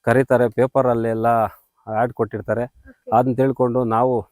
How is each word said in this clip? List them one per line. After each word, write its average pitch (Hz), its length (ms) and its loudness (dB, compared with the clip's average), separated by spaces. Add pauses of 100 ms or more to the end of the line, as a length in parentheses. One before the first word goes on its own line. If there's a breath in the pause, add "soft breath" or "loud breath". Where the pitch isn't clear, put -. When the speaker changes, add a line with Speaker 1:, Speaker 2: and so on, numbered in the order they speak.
Speaker 1:
ಕರೀತಾರೆ, 123 480 2
ಪೇಪರ್ 131 380 0
ಅಲ್ಲೆಲ್ಲ 113 400 -2 (600 loud breath)
ಆಡ್ 113 260 -4
ಕೊಟ್ಟಿರ್ತಾರೆ. 110 520 -4
Speaker 2:
ಓಕೆ. - 520 -6
Speaker 1:
ಅದನ್ನ 127 180 2
ತಿಳ್ಕೊಂಡು 127 500 0
ನಾವು 117 360 0 (120)